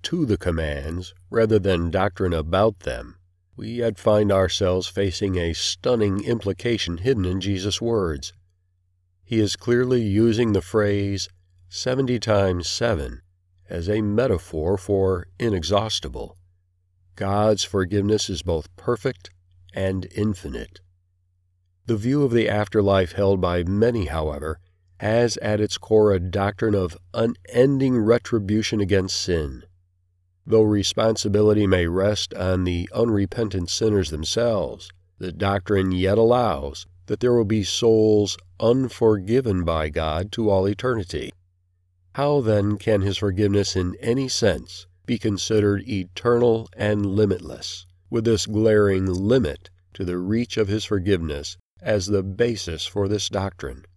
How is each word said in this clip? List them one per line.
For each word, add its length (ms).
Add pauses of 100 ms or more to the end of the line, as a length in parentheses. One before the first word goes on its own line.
to 200
the 140
commands 720 (160)
rather 300
than 320
doctrine 420
about 480
them, 360 (380)
we 140
yet 300
find 340
ourselves 560
facing 480
a 160
stunning 720
implication 720
hidden 280
in 160
Jesus' 400
words. 500 (920)
He 160
is 160
clearly 440
using 520
the 100
phrase, 640 (400)
"seventy 500
times 480
seven," 540 (500)
as 160
a 140
metaphor 800
for 480 (120)
inexhaustible. 1000 (800)
God's 480
forgiveness 680
is 100
both 360
perfect 520 (460)
and 420
infinite. 640 (1040)
The 140
view 240
of 80
the 180
afterlife 640
held 300
by 220
many, 420
however, 520 (420)
has 420
at 180
its 160
core 380
a 40
doctrine 560
of 220 (160)
unending 880
retribution 800
against 400
sin. 440 (800)
Though 160
responsibility 1040
may 200
rest 460
on 320
the 300
unrepentant 760
sinners 400
themselves, 800 (280)
the 120
doctrine 640
yet 240
allows 720 (180)
that 160
there 140
will 100
be 200
souls 720 (200)
unforgiven 1040
by 280
God 420
to 160
all 180
eternity. 640 (840)
How 260
then 380
can 240
his 160
forgiveness 580
in 240
any 280
sense 600 (180)
be 120
considered 680
eternal 840
and 340
limitless, 800 (240)
with 140
this 220
glaring 600
limit 640 (240)
to 100
the 140
reach 380
of 100
his 180
forgiveness 720 (240)
as 260
the 180
basis 640
for 200
this 220
doctrine? 560 (120)